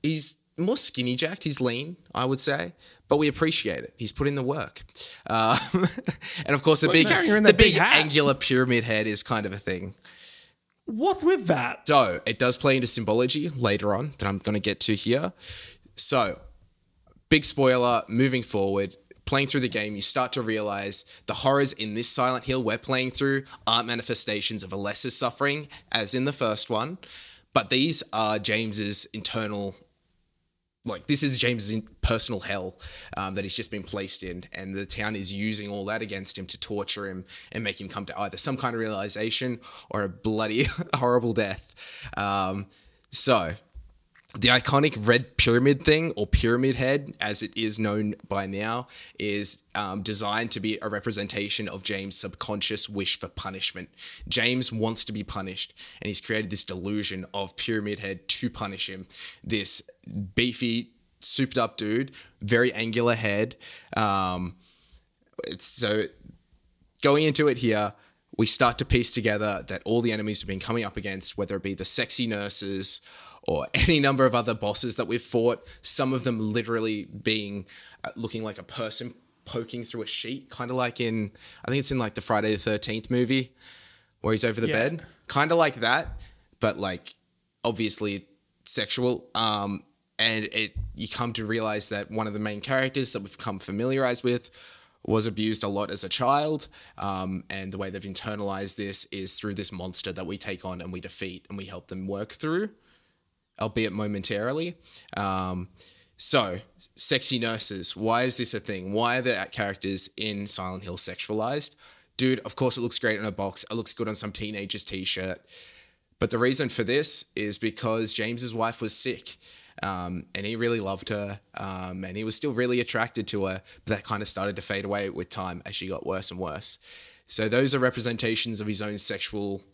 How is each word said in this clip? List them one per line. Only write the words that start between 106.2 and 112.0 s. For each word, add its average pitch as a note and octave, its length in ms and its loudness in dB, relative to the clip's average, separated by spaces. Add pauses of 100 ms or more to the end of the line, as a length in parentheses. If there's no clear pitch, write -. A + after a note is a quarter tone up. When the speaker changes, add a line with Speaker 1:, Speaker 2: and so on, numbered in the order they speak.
Speaker 1:
sexy C3 420 2
nurses, A2 560 0
why A2+ 280 2
is B2+ 160 2
this A#2 160 2
a A2 60 -2
thing? F#2+ 340 -6
Why B2 240 2
are C3 40 -2
the G#2+ 300 0
characters G2 640 -2
in G#2 300 -4
Silent F#2 360 -4
Hill F2+ 140 -8
sexualized? A2 800 -4 (400)